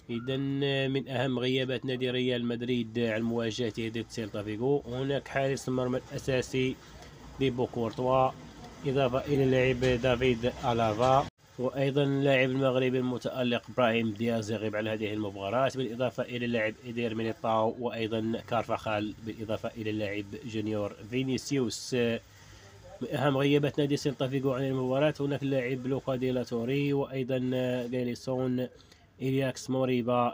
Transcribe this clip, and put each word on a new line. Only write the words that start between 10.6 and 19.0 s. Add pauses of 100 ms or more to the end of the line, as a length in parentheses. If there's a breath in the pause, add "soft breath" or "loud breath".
ألافا، (320)
وأيضًا
اللاعب
المغربي
المتألق
إبراهيم
دياز
يغيب
عن
هذه
المباراة،
بالإضافة
إلى
اللاعب (120)
إيدير
ميليتاو،
وأيضًا
كارفاخال، (120)